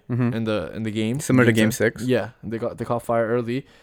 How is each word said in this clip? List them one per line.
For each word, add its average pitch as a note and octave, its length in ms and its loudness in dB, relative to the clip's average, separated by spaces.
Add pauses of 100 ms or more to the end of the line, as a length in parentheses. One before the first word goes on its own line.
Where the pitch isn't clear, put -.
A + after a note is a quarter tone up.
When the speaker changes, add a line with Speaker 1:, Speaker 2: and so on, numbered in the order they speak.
Speaker 1:
Mm-hmm. A#2+ 240 0
Speaker 2:
in A2+ 120 -2
the, G#2 280 -2
in G#2+ 80 -8
the A2 80 -4
game. A2 300 -2
Speaker 1:
Similar B2+ 260 6
to A#2 60 6
game A2 200 4
Speaker 2:
Seven. A2+ 280 0
Speaker 1:
six. A2 80 -8
Speaker 2:
Yeah, A#2 240 0 (120)
they A2 140 -8
got, A2+ 220 -6
they A#2+ 40 -4
caught A#2 200 -4
fire A#2 240 0
early, A#2+ 400 -2 (160)